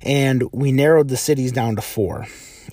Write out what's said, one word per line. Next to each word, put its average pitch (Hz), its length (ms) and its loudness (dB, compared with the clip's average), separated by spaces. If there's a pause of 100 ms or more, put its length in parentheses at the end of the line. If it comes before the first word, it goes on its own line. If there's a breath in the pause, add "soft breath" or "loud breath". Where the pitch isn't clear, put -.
and 135 400 0 (100)
we 135 200 -2
narrowed 147 340 4
the 127 100 -4
cities 131 360 -2
down 117 240 -2
to - 60 -4
four, - 440 -6 (460 loud breath)